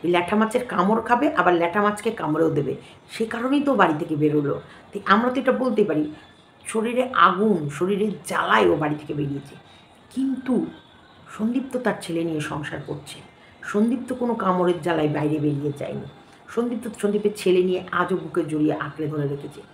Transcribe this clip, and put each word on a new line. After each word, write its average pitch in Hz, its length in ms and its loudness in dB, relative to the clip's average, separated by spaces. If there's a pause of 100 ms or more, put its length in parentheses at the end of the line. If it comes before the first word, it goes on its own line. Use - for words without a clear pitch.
ওই 170 60 2
ল্যাঠা 175 260 2
মাছের 220 280 2
কামড় 220 380 2
খাবে, 240 320 2
আবার 180 200 4
ল্যাঠা 170 280 2
মাছকে 208 280 0
কামড়েও 156 400 0
দেবে, 139 240 0 (360)
সে 220 160 -4
কারণেই 254 340 0
তো 277 140 2
বাড়ি 175 240 6
থেকে 160 180 -2
বেরোলো। 147 440 2 (320)
তাই 202 140 -8
আমরা 226 240 4
তো 262 100 0
এটা 247 120 2
বলতেই 214 320 2
পারি, 151 280 0 (540)
শরীরে 233 380 0 (100)
আগুন, 180 540 0
শরীরে 196 380 -2 (200)
জ্বালায় 185 440 0
ও 165 60 2
বাড়ি 147 180 -2
থেকে 151 200 -10
বেরিয়েছে। 143 400 -6 (560)
কিন্তু 254 560 -2 (640)
সন্দীপ 240 420 -2
তো 247 60 -2
তার 202 220 0
ছেলে 170 240 -4
নিয়ে 160 160 -2
সংসার 151 460 -6
করছে, - 320 -10 (440)
সন্দীপ 233 360 2 (100)
তো 254 60 -4
কোনো 240 200 -2
কামড়ের 180 480 2
জ্বালায় 160 260 2
বাইরে 151 300 0
বেরিয়ে 143 400 0
যায়নি। - 280 -8 (420)
সন্দীপ 233 360 -2
তো 208 140 -6
সন্দীপের 208 380 0
ছেলে 180 260 4
নিয়ে 180 280 0
আজও 180 260 0
বুকে 160 280 -2
জড়িয়ে 151 300 2
আঁকড়ে 147 340 -6
ধরে 147 200 -2
রেখেছে। 143 320 -8 (140)